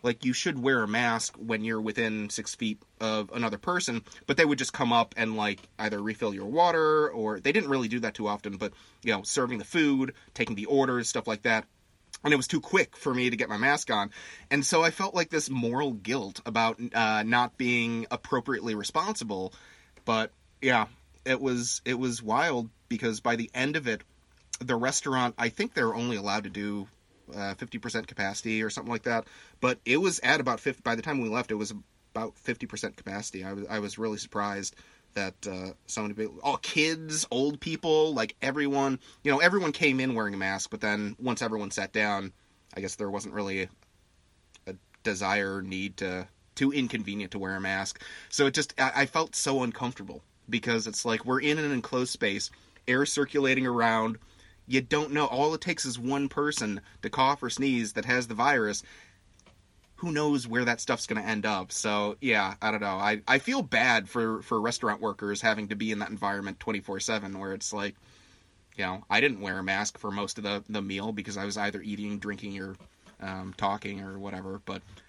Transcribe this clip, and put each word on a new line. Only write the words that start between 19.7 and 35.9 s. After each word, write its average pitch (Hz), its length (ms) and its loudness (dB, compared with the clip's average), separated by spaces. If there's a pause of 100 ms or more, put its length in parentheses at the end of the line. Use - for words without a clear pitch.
But, 110 280 0 (280)
yeah, 120 260 4 (380)
it 131 160 0
was, 123 440 -2
it 123 140 -2
was 120 240 -2
wild 120 460 2 (200)
because 113 320 -2
by 117 160 2
the 113 160 -6
end 139 240 0
of 147 100 -2
it, 107 140 -2 (600)
the 127 140 0
restaurant, 127 640 0
I 117 140 2
think 208 240 -4
they're 113 200 2
only 117 220 -2
allowed 101 280 -2
to 98 60 -8
do, 101 380 -4 (480)
uh, 98 160 -4
fifty 120 240 -10
percent 113 300 -4
capacity 107 560 -2
or 107 80 0
something - 200 -6
like 117 120 -4
that. 117 240 0 (340)
But 127 240 2
it 127 140 4
was 180 220 2
at 143 200 4
about 120 180 0
fifty, - 240 -4
by 117 120 2
the 113 80 -4
time 143 180 -2
we 113 80 -2
left, 117 220 -2
it 107 60 0
was 104 180 -4 (400)
about 110 240 -6
fifty 120 280 -6
percent - 300 -8
capacity. 98 480 -8
I 95 80 -8
was, 101 160 -8
I 110 120 -4
was 101 180 -6
really 110 180 -2
surprised 101 580 -4 (380)
that, 95 220 -4 (120)
uh, 92 260 -6 (120)
so - 160 -6